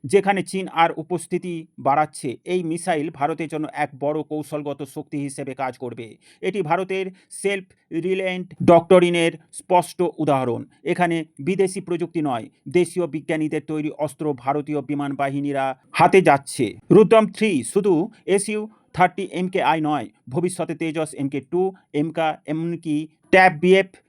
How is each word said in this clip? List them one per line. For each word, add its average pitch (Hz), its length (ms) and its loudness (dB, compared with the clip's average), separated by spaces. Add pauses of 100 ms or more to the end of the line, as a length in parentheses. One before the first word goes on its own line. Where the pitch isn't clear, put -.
(140)
যেখানে 196 280 4 (100)
চীন 190 140 -4 (160)
আর 165 80 6 (140)
উপস্থিতি 180 500 -6 (320)
বাড়াচ্ছে, 147 440 0 (240)
এই 185 160 0
মিসাইল 165 380 -2 (120)
ভারতের 151 340 -4
জন্য 151 120 -4 (180)
এক 143 60 -6 (140)
বড় 151 160 -2 (120)
কৌশলগত 147 500 -8 (140)
শক্তি 151 300 -10
হিসেবে 135 360 -10
কাজ 131 120 -6 (100)
করবে। 117 240 -10 (400)
এটি 196 120 -4 (100)
ভারতের 185 360 -2 (360)
সেলফ 196 240 -4 (400)
রিলায়েন্ট 185 420 -4 (240)
ডক্টরিনের 175 640 6 (260)
স্পষ্ট - 400 0 (240)
উদাহরণ। 131 380 0 (300)
এখানে 170 260 0 (300)
বিদেশি 190 400 0
প্রযুক্তি 170 420 -4
নয়, 117 160 -4 (320)
দেশীয় 175 280 0 (100)
বিজ্ঞানীদের 156 560 -4
তৈরি 151 180 -4 (160)
অস্ত্র 156 200 -8 (200)
ভারতীয় 147 340 -2 (100)
বিমান 143 220 -4 (100)
বাহিনীরা 139 440 -2 (340)
হাতে 170 280 6
যাচ্ছে। 139 380 2 (300)
রুদ্রম 214 300 8 (100)
থ্রি 220 160 0 (220)
শুধু 196 200 2 (420)
এসইউ 208 260 -2 (340)
থার্টি 180 280 2 (160)
এমকেআই 165 400 0 (100)
নয়, 135 180 -4 (260)
ভবিষ্যতে 175 480 -4
তেজস 160 280 -4 (120)
এমকে 139 180 -4 (120)
টু, 180 100 -2 (400)
এমকা, 160 260 -2 (240)
এমনকি 165 440 -4 (360)
ট্যাব 185 300 8
বিএফ 185 280 6 (200)